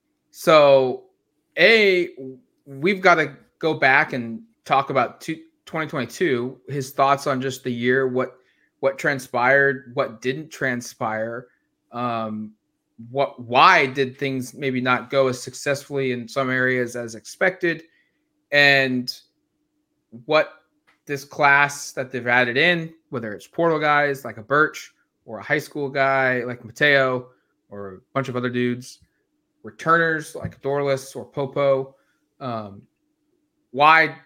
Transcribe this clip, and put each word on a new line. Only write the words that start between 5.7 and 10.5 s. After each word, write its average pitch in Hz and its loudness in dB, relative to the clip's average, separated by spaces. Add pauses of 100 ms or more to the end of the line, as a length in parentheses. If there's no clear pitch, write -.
twenty-two, 131 -4
his 139 -8
thoughts 139 2
on 135 -2
just 131 -8
the 131 -4
year, 123 0
what, 127 -4 (400)
what 135 -2
transpired, 135 0
what 117 -4
didn't 143 -6